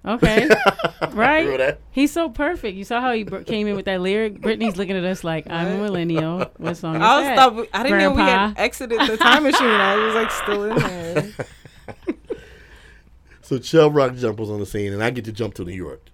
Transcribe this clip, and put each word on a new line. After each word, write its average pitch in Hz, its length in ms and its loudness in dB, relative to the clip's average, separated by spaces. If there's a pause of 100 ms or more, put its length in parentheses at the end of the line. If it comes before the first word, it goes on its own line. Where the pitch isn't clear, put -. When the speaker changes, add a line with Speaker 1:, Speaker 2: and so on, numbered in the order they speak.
Speaker 1:
Okay. 220 500 2
Speaker 2:
<laughs> - 40 4 (540)
Speaker 1:
Right? 262 280 4
Speaker 2:
Remember 131 180 0
that? 131 220 0 (120)
Speaker 1:
He's 285 200 2
so 330 160 -2
perfect. 269 480 -4
You 196 80 -10
saw 240 160 -2
how 254 120 0
he 226 100 -2
br-, 185 160 -8
came 208 300 -4
in 202 80 -2
with 190 100 -6
that 190 140 -2
lyric? 202 400 -2
Brittany's 214 360 -2
looking 190 200 -4
at 175 80 -2
us 185 200 -4
like, 160 240 -4
"I'm 170 200 -2
a - 80 -2
Speaker 3:
What? 202 80 -2
Speaker 1:
millennial. 170 600 -2 (140)
What 170 180 -6
song 160 200 -6
is 165 60 0
Speaker 3:
I 240 140 6
was 294 80 2
Speaker 1:
that? 262 120 0
Speaker 3:
thought, 233 360 4
I 202 120 -2
didn't 202 140 2
know 196 140 4
we - 80 2
had 196 60 4 (280)
Speaker 1:
Grandpa?" - 80 -8
Speaker 3:
exited 226 380 -2
the 254 160 0
time 302 280 4
machine. 285 220 4
I 202 300 2
was, 220 180 0
like, 226 160 0
still 202 340 -4
in 220 120 -2
there. 170 560 -2
Speaker 2:
<laughs> - 920 -12 (1160)
So 135 160 -4
Chubb 151 380 4
Rock 127 180 4
jumps 113 280 -4
on 104 180 -4
the 98 60 -4
scene, 101 260 -4
and 104 100 -4
I 117 80 0
get 123 140 -8
to 110 80 -10
jump 104 220 -6
to 95 100 -10
New 90 80 -10
York. 80 420 -10